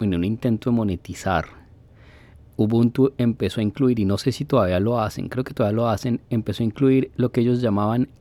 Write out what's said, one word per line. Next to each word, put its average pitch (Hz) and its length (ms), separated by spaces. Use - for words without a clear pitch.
en 101 140
un 87 100
intento 113 460
de 120 60
monetizar, 92 720
Ubuntu 117 640
empezó 117 420
a - 20
incluir, 120 380
y 101 40
no 98 140
sé - 140
si 147 120
todavía 92 360
lo 113 200
hacen, 101 280
creo 127 160
que - 100
todavía 107 220
lo 117 120
hacen, 117 400
empezó 113 360
a - 20
incluir 131 500
lo 123 140
que 127 100
ellos 123 200
llamaban 110 480